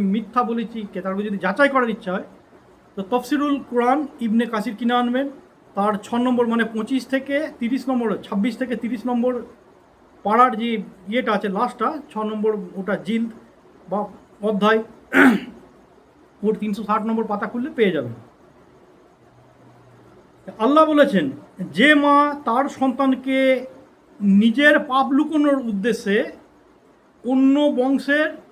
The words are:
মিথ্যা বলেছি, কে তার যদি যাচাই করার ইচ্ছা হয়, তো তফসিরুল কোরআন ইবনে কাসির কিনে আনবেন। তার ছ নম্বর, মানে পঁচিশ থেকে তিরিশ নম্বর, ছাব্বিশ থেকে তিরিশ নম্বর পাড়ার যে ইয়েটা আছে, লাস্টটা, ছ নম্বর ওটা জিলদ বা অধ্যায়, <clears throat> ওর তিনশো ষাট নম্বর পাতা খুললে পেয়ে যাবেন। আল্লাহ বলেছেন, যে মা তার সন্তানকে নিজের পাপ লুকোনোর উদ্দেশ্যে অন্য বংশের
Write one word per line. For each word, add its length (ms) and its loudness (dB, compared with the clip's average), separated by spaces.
মিথ্যা 380 -2
বলেছি, 420 -6
কে 160 -12
তার 160 -6
যদি 200 -4
যাচাই 320 2
করার 200 0
ইচ্ছা 240 -6
হয়, 140 -6
তো 60 -8
তফসিরুল 600 -2
কোরআন 360 0
ইবনে 260 0
কাসির 300 -4
কিনে 200 0
আনবেন। 320 0
তার 220 0
ছ 180 -14
নম্বর, 320 0
মানে 180 0
পঁচিশ 400 -4
থেকে 300 -4
তিরিশ 300 -4
নম্বর, 200 -2
ছাব্বিশ 340 -2
থেকে 180 -4
তিরিশ 300 -6
নম্বর 280 0
পাড়ার 320 4
যে 120 -4
ইয়েটা 260 -2
আছে, 160 -2
লাস্টটা, 400 -2
ছ 100 -20
নম্বর 340 -2
ওটা 280 -4
জিলদ 260 -2
বা 120 -4
অধ্যায়, 380 2
<clears throat> 800 -20
ওর 140 0
তিনশো 280 -6
ষাট 220 -2
নম্বর 200 -2
পাতা 220 -4
খুললে 280 -6
পেয়ে 200 2
যাবেন। 200 -6
আল্লাহ 280 4
বলেছেন, 400 4
যে 240 6
মা 200 4
তার 240 0
সন্তানকে 680 -2
নিজের 440 4
পাপ 320 0
লুকোনোর 540 2
উদ্দেশ্যে 520 -2
অন্য 320 4
বংশের 560 0